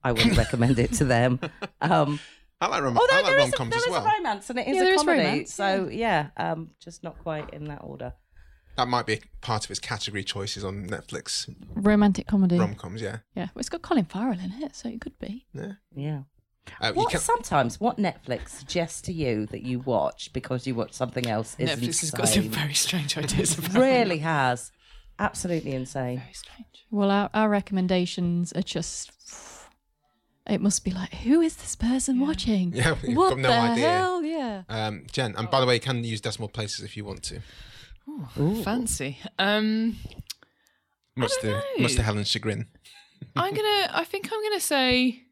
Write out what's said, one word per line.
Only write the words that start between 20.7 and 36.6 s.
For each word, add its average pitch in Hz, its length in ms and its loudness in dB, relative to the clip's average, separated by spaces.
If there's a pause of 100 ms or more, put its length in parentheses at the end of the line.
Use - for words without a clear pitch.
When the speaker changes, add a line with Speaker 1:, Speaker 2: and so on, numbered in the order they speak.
Speaker 1:
watch 113 200 -4
something 120 340 -4
else 110 320 -2
is 147 100 0
Speaker 4:
Netflix 123 320 -2
has 160 80 -2
got - 180 0
some 190 180 4
Speaker 1:
insane. 107 140 -4
Speaker 4:
very 147 140 -2
strange 151 460 0
ideas 151 400 0
about 180 200 0
Speaker 1:
Really 240 380 4
has. 143 540 0 (480)
Absolutely 160 540 -2
insane. 127 440 -4
Speaker 4:
Very 123 160 -12
strange. - 560 -20
Speaker 3:
Well, 202 220 2
our, 202 240 2
our 214 140 4
recommendations 180 1040 0
are 190 100 -2
just, - 480 -6 (1400)
it 202 100 2
must 202 240 0
be 190 60 -2
like, 185 240 -6
"Who 277 260 4
is 320 180 2
this - 180 -10
person 254 440 2
Speaker 4:
Yeah. 277 80 2
Speaker 3:
watching? 202 460 0
Speaker 2:
Yeah, - 220 2 (100)
we've 247 100 0
Speaker 3:
What 370 140 6
Speaker 2:
got - 100 0
no 262 100 4
Speaker 3:
the 233 60 6
Speaker 2:
idea. 233 360 4
Speaker 3:
hell?" 370 320 2
Yeah. 262 440 -4
Speaker 2:
Um, 107 440 -4
Jen, 117 260 -2
and 110 140 -4
by 135 100 6
the 127 60 4
way, 123 80 6
you 117 40 2
can 123 240 -4
use 110 160 -6
decimal 110 300 -6
places 104 340 -8